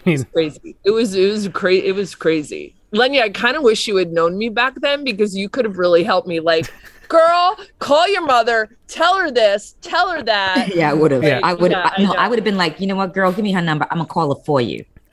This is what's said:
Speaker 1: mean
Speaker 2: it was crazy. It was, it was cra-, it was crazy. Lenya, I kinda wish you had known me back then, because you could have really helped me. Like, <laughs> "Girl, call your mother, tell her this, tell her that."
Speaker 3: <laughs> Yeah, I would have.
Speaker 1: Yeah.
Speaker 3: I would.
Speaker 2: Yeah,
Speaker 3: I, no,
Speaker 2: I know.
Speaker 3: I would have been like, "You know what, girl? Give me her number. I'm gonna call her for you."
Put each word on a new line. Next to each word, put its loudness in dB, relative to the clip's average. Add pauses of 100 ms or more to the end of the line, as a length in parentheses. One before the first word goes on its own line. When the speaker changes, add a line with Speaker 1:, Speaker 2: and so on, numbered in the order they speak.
Speaker 1:
mean 2
Speaker 2:
it 0
was -4
crazy. -6
It 2
was, 0
it 2
was -4
cra-, 0
it 0
was -6
crazy. -4 (200)
Lenya, 2
I 0
kinda -2
wish 2
you -2
had 0
known 0
me -4
back -2
then, -2
because -2
you -6
could -2
have -6
really 4
helped 0
me. -4
Like, 0 (180)
<laughs> -20
"Girl, 4 (220)
call 2
your 0
mother, 0 (120)
tell 2
her -2
this, 0
tell 0
her -6
that." 0
Speaker 3:
<laughs> -8
Yeah, 2
I 0
would 4
have. 0
Speaker 1:
Yeah. 2
Speaker 3:
I 2
would. 2
Speaker 2:
Yeah, 0
Speaker 3:
I, 2
no, 2
Speaker 2:
I 0
know. -2
Speaker 3:
I 2
would 0
have -8
been 0
like, -2
"You -4
know -2
what, -4
girl? 2
Give -4
me -2
her 0
number. -2
I'm -2
gonna -4
call -2
her -12
for 0
you." -4 (280)